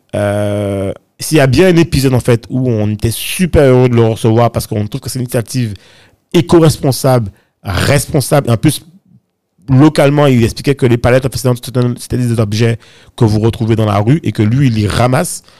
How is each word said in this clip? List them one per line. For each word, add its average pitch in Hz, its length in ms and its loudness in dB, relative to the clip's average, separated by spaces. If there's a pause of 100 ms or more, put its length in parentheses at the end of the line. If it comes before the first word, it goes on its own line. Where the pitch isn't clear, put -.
(140)
euh, 101 800 -4 (260)
s'il - 200 -4
y - 20 4
a 139 60 4
bien 147 220 4
un 170 80 4
épisode, 139 380 0
en 120 60 2
fait, 117 300 0
où 127 200 -4
on 107 200 -2
était 107 200 -4
super - 540 -2
heureux 127 240 4
de 120 80 0
le 117 100 4
recevoir 113 460 0
parce - 140 -6
qu'on 104 200 -4
trouve 131 140 -10
que 120 100 -12
c'est 131 80 -8
une 127 60 -4
initiative 120 500 -6 (580)
éco-responsable, 135 1000 2 (320)
responsable, 135 840 -2
et 117 40 2
en 113 40 0
plus, 151 240 0 (880)
localement, 147 580 4
il 127 180 4
expliquait 135 300 -2
que 135 120 -2
les 120 120 2
palettes, 127 280 0
en - 40 -2
fait, - 80 -8 (240)
c'était 123 160 -6
un, 123 200 0
c'était - 200 -8
des 117 220 -2
objets 110 380 0 (380)
que 120 80 0
vous 104 160 2
retrouvez 113 360 0
dans 110 100 0
la 101 120 2
rue 120 260 2
et 113 80 -4
que 113 100 -2
lui, 127 260 2
il 113 60 0
les 104 140 -2
ramasse, 127 540 -2 (180)